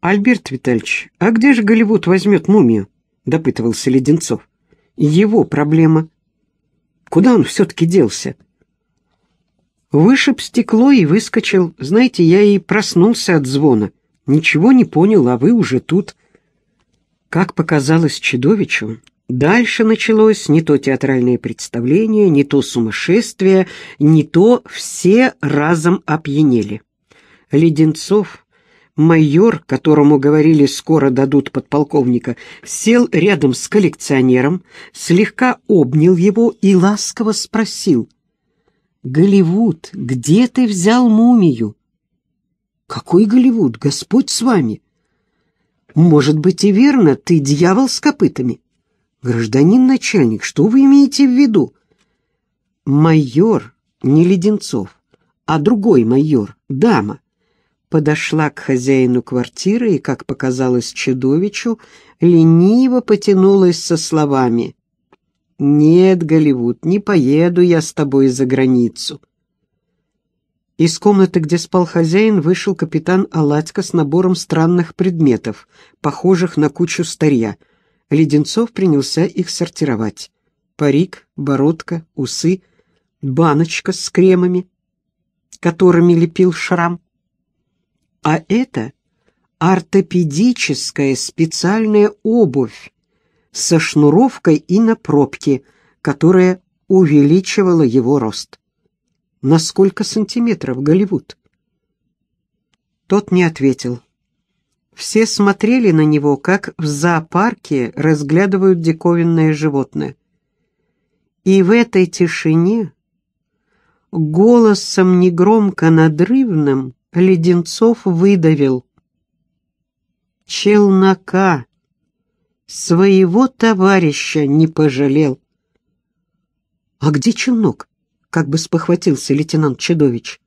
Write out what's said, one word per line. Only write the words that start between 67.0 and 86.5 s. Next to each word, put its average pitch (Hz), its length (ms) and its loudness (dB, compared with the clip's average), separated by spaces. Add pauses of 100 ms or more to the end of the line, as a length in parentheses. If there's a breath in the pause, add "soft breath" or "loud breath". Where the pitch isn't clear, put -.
поеду 170 640 0
я 170 200 2
с - 100 -10
тобой 135 360 0
за 131 180 -2
границу". 127 720 -2 (1600)
Из 165 200 0
комнаты, 190 420 0
где 160 180 -4
спал 180 260 -2
хозяин, 180 560 0
вышел 180 340 -2
капитан 165 580 -4
Аладько 156 500 -2
с - 100 -10
набором 175 420 0
странных 165 600 -2
предметов, 156 760 -2 (320 soft breath)
похожих 170 560 -2
на 147 140 0
кучу 175 340 -6
старья. 123 540 -2 (500)
Леденцов 156 640 -2
принялся 160 540 -2
их - 240 -8
сортировать. 123 840 -8 (440)
Парик, 147 600 -4
бородка, 147 800 -4
усы, 160 480 -6 (580)
баночка 160 720 -2
с - 160 -10
кремами, 180 640 0 (920)
которыми 170 540 2
лепил 170 400 0